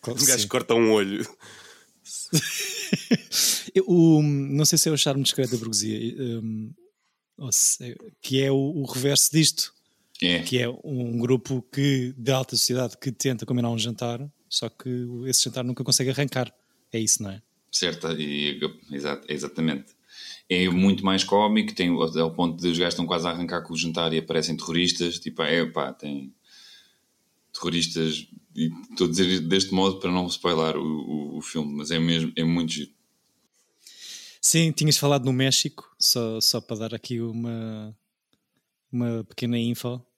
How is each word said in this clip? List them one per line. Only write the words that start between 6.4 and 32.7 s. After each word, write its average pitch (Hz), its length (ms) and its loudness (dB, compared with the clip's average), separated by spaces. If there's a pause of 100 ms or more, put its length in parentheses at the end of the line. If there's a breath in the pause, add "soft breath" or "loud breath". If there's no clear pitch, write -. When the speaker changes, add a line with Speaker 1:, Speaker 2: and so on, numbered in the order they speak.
Speaker 1:
ou 135 140 -6
se - 400 0
é, - 40 -12 (260)
que 131 200 0
é 135 100 2
o, 135 40 4
o 139 300 0
reverso 135 460 2
disto. - 420 2 (480)
Speaker 3:
É. 87 220 2
Speaker 1:
Que 123 160 -2
é 120 100 0 (140)
um 123 340 -4
grupo 123 440 2 (100)
que, 135 460 2
de 123 140 0
alta 131 240 0
sociedade 127 420 0
que - 140 -6
tenta 117 340 -2
combinar 120 260 0
um 117 80 -2
jantar, 120 460 -4 (220)
só - 220 -2
que - 200 -12 (360)
esse 131 180 2
jantar 123 220 -4
nunca 127 180 -2
consegue 127 280 2
arrancar. 131 420 -2 (400)
É 113 60 0
isso, 110 240 2
não 98 80 -8
é? 104 100 -14 (300)
Speaker 3:
Certo, 82 360 -2 (120)
e, 73 400 -4 (320)
exato, 71 360 -6
exatamente. 76 680 -4 (540 loud breath)
É 92 220 2
muito 95 340 4
mais 95 200 2
cómico, 107 500 2
tem, 90 160 0
é 80 340 0
o 82 80 0
ponto 82 300 -2
de 87 80 2
os 82 80 0
gajos 87 160 2
estão 87 140 -4
quase 85 200 -2
a 85 40 -2
arrancar 87 320 -4
com 85 100 -12
o 80 40 -6
jantar 82 360 -2
e 80 60 0
aparecem 80 360 -2
terroristas, 85 640 -2
tipo, - 220 -8
é, 80 240 2
pá, 78 260 -6
tem 69 400 -12 (1200 soft breath)
terroristas, 82 760 -2 (280)
e 80 160 0 (200)
estou 92 160 0
a - 20 2
dizer 90 320 2
deste 95 320 0
modo 95 260 2
para 90 120 -2
não 90 160 0
spoiler 82 500 0
o, 80 60 -4
o, 76 540 -6
o - 40 -8
filme, 73 340 -6
mas 73 160 -8
é 85 80 0
mesmo, 82 360 2
é 82 80 0
muito 82 280 2